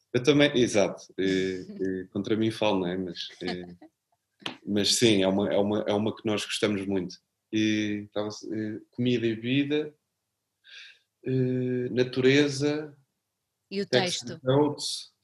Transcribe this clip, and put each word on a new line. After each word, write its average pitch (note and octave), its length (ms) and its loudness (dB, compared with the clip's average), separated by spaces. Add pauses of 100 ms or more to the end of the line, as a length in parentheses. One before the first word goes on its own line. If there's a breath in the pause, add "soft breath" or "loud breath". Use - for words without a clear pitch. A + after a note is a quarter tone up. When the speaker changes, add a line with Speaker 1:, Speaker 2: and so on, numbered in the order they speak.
(140)
Speaker 1:
eu B2 80 0
também, D3 340 6
exato. G#2 460 2 (160)
Eh, F#2 480 0
Speaker 2:
<laughs> G2 140 -12
Speaker 1:
eh, F#2+ 300 -4
contra G#2 260 -2
mim A2+ 140 0
falo, G#2+ 300 0
não F2+ 60 -2
é? F2 100 -2
Mas, F2+ 320 -6 (140)
eh, F2+ 320 -8 (920)
mas G2+ 320 0
sim, G#2+ 260 6
é F#2+ 60 4
uma, G2+ 240 2
é F#2 60 2
uma, G#2 300 0
é G#2 40 2
uma G#2 220 0
que - 120 -12
nós G#2 180 -2
gostamos G2+ 420 -2
muito. F#2 300 -4 (360)
E, G#2+ 560 0
então, G#2 200 -6
eh, G#2+ 520 -8 (100)
comida B2 360 0
e A2+ 80 0
bebida, C#3+ 580 -2 (1300 loud breath)
eh, B2+ 640 0
natureza, C#3 1080 2 (760)
Speaker 2:
E G3 100 -4
o G3 60 -4
Speaker 1:
Tex F3 340 0
Speaker 2:
texto? D3 140 -10
Speaker 1:
and E3 60 -14
Coast, C#3+ 720 0 (140)